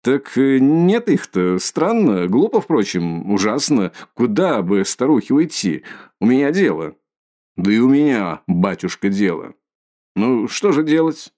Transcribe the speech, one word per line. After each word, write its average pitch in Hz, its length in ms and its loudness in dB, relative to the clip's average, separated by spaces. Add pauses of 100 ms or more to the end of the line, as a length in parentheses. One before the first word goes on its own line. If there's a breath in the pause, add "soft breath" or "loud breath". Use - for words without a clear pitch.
"Так, 139 320 -2
э, 135 220 2
нет 175 480 2
их-то. 92 500 0
Странно, 143 720 0
глупо, 160 320 2
впрочем, 92 680 -2
ужасно. 104 600 0 (240 loud breath)
Куда 123 480 0
бы 95 220 0
старухе 135 500 0
уйти? 98 480 -2 (380 loud breath)
У 101 60 0
меня 139 260 2
дело". 82 420 -2 (640)
"Да 95 160 0
и 110 60 2
у 123 100 4
меня, 131 580 2
батюшка, 92 600 -2
дело". 98 460 -2 (600)
"Ну, 113 320 0
что 196 240 -2
же 156 140 0
делать? 156 540 -2